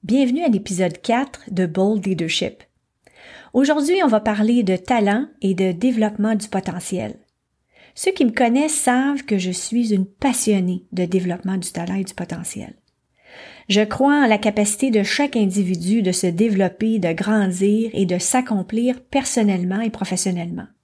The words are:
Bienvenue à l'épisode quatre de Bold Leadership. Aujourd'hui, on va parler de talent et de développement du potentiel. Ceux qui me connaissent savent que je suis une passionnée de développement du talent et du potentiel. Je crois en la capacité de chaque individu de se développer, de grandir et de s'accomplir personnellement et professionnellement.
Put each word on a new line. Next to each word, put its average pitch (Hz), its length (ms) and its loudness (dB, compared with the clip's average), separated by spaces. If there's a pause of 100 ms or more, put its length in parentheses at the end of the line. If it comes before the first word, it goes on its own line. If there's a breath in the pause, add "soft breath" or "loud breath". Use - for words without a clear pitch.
Bienvenue 262 400 2
à 320 60 2
l'épisode 185 520 0
quatre 247 480 -2
de 185 160 0
Bold 190 400 0
Leadership. 170 560 -4 (920 loud breath)
Aujourd'hui, 294 500 2
on 294 60 4
va 220 100 4
parler 214 440 2
de 190 120 2
talent 214 520 0 (140)
et 196 120 0
de 185 180 0
développement 214 640 0
du 208 140 -4
potentiel. 180 720 -6 (760 soft breath)
Ceux - 160 -2
qui 359 140 2
me 220 60 2
connaissent 262 420 2
savent 269 500 0
que 208 140 0
je 180 140 -2
suis 220 420 -2
une 190 120 2
passionnée 196 840 0
de 185 140 -2
développement 180 500 -2
du 180 160 -6
talent 175 240 -6
et 196 80 -2
du 185 100 -10
potentiel. - 600 -10 (960 loud breath)
Je 202 100 4
crois 269 460 4
en - 20 4
la 214 120 4
capacité 214 520 0
de 214 120 2
chaque 285 340 -2
individu 190 640 0
de 185 100 0
se 180 160 0
développer, 196 720 0
de 170 140 0
grandir 202 800 0
et 196 120 2
de 175 120 -2
s'accomplir 240 840 0
personnellement 202 760 0
et 226 100 -2
professionnellement. 180 800 -4 (160)